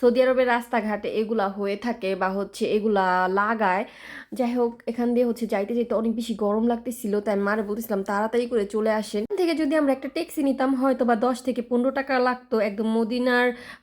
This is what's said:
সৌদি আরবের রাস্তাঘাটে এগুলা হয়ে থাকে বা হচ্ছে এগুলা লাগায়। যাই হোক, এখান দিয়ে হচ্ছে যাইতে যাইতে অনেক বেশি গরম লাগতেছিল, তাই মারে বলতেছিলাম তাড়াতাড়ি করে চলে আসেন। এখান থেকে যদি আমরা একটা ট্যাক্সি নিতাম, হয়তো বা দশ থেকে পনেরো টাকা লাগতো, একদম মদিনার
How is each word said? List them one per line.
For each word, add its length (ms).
সৌদি 220
আরবের 240
রাস্তাঘাটে 600
এগুলা 400
হয়ে 280
থাকে 380
বা 140
হচ্ছে 380
এগুলা 640
লাগায়। 560
যাই 220
হোক, 320
এখান 280
দিয়ে 120
হচ্ছে 200
যাইতে 280
যাইতে 200
অনেক 200
বেশি 200
গরম 320
লাগতেছিল, 540
তাই 160
মারে 260
বলতেছিলাম 400
তাড়াতাড়ি 440
করে 200
চলে 240
আসেন। 320
এখান 140
থেকে 180
যদি 220
আমরা 160
একটা 160
ট্যাক্সি 340
নিতাম, 320
হয়তো 300
বা 120
দশ 260
থেকে 200
পনেরো 280
টাকা 280
লাগতো, 400
একদম 300
মদিনার 640